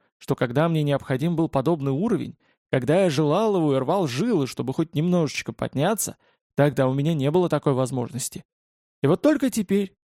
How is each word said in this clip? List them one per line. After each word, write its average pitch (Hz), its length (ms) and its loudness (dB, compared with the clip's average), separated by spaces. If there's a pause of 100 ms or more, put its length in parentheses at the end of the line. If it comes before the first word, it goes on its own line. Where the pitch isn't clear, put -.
(180)
что - 180 -4
когда 135 320 0
мне 160 140 0
необходим 143 540 -2
был 160 120 0
подобный 139 440 -2
уровень, 160 460 -2 (340)
когда 143 320 2
я 185 80 2
желал 160 440 2
его 151 200 2
и - 20 2
рвал 156 300 0
жилы, 147 400 0
чтобы 131 260 -6
хоть 160 220 -4
немножечко 165 580 -2
подняться, 156 640 -4 (380)
тогда 135 320 2
у 131 60 0
меня 143 200 0
не 143 160 0
было 175 200 2
такой 147 240 0
возможности. 127 720 -4 (600)
И 135 40 4
вот 175 140 2
только 277 300 2
теперь, 196 520 -2